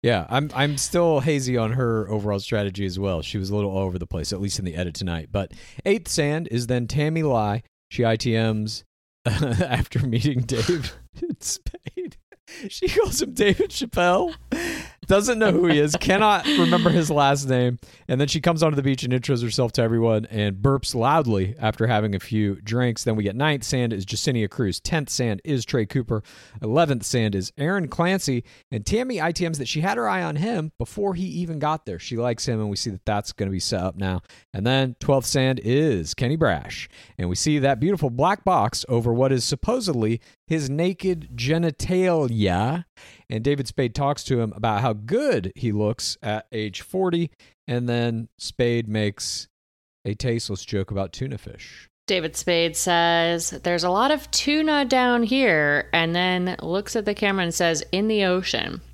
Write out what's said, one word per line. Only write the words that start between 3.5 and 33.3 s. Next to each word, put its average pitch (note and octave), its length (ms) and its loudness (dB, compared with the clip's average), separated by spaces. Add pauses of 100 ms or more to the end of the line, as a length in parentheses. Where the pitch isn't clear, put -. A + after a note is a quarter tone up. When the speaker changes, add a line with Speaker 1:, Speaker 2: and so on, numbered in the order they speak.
Speaker 1:
a G#2 40 -2
little G2+ 160 0
all F#2+ 140 -2
over F#2 140 -4
the E2+ 80 -6
place, - 260 -6
at F#2+ 80 -6
least G2+ 160 -4
in F#2+ 80 -6
the E2+ 100 -6
edit F2 200 -4
tonight. E2+ 360 -6
But G2 200 -2 (340)
eighth G3+ 220 0
sand D3+ 420 -2
is A#2+ 180 -4
then A#2+ 200 0
Tammy D#3 360 0
Lai. A2+ 380 0 (300)
She - 140 0
I A2+ 100 4
T A#2 160 -2
Ms A2 520 0 (200)
<laughs> - 220 -20
after A#2+ 840 0
meeting A#2+ 340 2
Dave B2 540 0 (240)
<laughs> F4 200 -6
Spade. - 760 -8 (520)
She - 200 -4
calls - 320 2
him C4+ 120 -4
David G#3 380 2
Chappelle. G3+ 600 2 (760)
Doesn't G#3+ 320 4
know G#3+ 120 6
who F3 160 4
he D#3 120 6
is. D3+ 200 2
Cannot G3+ 460 4
remember F3 440 4
his E3 200 2
last C#3 380 4
name. B2 320 2 (300)
And C3 100 0
then D3 80 2
she D#3+ 140 0
comes E3 200 2
onto D#3 140 4
the C#3 80 0
beach C3+ 200 0
and B2 100 -2
intros B2 280 0
herself A#2+ 320 0
to - 80 2
everyone A2+ 440 4
and G#2 320 -2
burps C3+ 360 2
loudly A#2 680 2
after A2 280 0
having G#2+ 260 2
a F#2+ 60 -2
few G#2 420 0
drinks. A#2 440 0
Then A2 100 2
we G#2+ 80 0
get G2 140 0
ninth C#3+ 260 0
sand B2 300 -2
is G2 120 -4
Jacinia A2+ 440 0
Cruz. G2+ 320 -2
Tenth D3+ 280 -2
sand A2+ 360 -2
is C3+ 200 -2
Trey A#2 200 0
Cooper. A2+ 380 -4 (380)
Eleventh C3 420 0
sand A2 320 0
is F#2+ 220 -4
Aaron E3+ 300 -2
Clancy. E3+ 560 -2 (260)
And A2 160 -6
Tammy A#3 360 -2
I E3 100 0
T E3+ 160 -2
Ms D#3+ 100 -4
that C3 120 -6
she D3+ 120 -4
had G3+ 160 0
her A#3+ 120 -2
eye F#3 140 -2
on D#3 120 -4
him D#3+ 420 -2
before G3+ 380 -4
he F3+ 100 -4
even E3 320 -6
got D3+ 280 -2
there. F2 140 -8
She - 180 -6
likes A#2 300 -2
him, A2+ 120 0
and G#2+ 100 -2
we G2+ 80 -2
see - 140 -4
that F#2 140 -12
that's G#2 260 -2